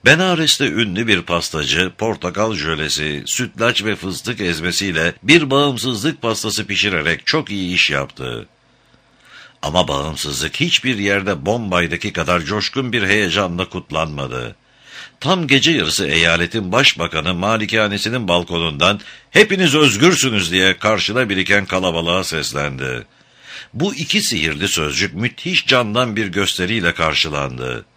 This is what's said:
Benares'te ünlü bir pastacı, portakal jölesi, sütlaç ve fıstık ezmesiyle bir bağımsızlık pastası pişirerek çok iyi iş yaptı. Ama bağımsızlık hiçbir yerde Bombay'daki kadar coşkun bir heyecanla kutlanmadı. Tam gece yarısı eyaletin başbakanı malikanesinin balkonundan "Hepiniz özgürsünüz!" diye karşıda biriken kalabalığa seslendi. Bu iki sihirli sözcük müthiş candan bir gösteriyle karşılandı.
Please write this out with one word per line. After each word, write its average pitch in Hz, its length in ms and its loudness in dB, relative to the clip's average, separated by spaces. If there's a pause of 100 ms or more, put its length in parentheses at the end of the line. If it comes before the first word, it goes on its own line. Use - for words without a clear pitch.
Benares'te 160 600 4
ünlü 104 420 0
bir 95 140 2
pastacı, 82 760 0
portakal 104 560 -2
jölesi, 76 720 -4
sütlaç - 580 -2
ve 104 120 -2
fıstık 95 460 -8
ezmesiyle 85 720 0 (100)
bir 147 260 6
bağımsızlık 131 720 0
pastası 110 460 -2
pişirerek 87 600 0
çok 156 220 -2
iyi 92 260 -4
iş - 140 2
yaptı. 65 580 -6 (1120)
Ama 78 260 2
bağımsızlık 73 720 -4
hiçbir 131 380 0
yerde 98 480 0
Bombay'daki 90 680 0
kadar 87 280 0
coşkun 107 520 -4
bir 113 100 2
heyecanla 95 680 0
kutlanmadı. 71 880 -6 (640)
Tam 170 280 0
gece 135 240 4
yarısı 90 360 0
eyaletin 85 640 2
başbakanı 87 600 0
malikanesinin 107 960 -2
balkonundan 85 720 0 (320)
"Hepiniz 190 440 4
özgürsünüz!" 131 760 4
diye 92 260 4
karşıda 107 520 0
biriken 98 360 2
kalabalığa 90 580 0
seslendi. 69 840 -4 (680)
Bu 160 220 -2
iki 165 260 -2
sihirli 80 460 -2
sözcük 78 460 -2
müthiş 123 520 -2
candan 120 500 2
bir 107 120 0
gösteriyle 92 680 0
karşılandı. 69 920 -2 (120)